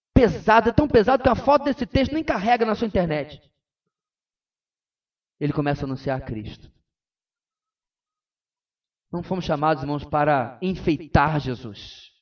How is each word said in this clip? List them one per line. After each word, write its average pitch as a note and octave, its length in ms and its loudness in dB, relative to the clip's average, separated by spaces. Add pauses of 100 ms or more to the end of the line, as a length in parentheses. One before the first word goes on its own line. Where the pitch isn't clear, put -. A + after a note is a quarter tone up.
(140)
pesado, A3+ 560 4
é A#3 40 2
tão D4 140 2
pesado B3 360 2
que C4 60 2
a A#3 60 4
foto C#4 300 2
desse C#4 220 -2
texto C4+ 260 0
nem D#4 120 -4
carrega A#3 420 0
na G#3+ 80 0
sua A3+ 140 -2
internet. D3+ 520 -4 (2000)
Ele D3 160 -2
começa C#3+ 280 -2
a C#3+ 40 -4
anunciar C3+ 320 -6
a - 20 -8
Cristo. G#2+ 500 -12 (2500)
Não E3+ 120 -6
fomos F3+ 200 -6
chamados, D#3 400 0
irmãos, C#3+ 220 -6
para C#3+ 560 0
enfeitar D#3 800 0
Jesus. B2 720 -12 (120)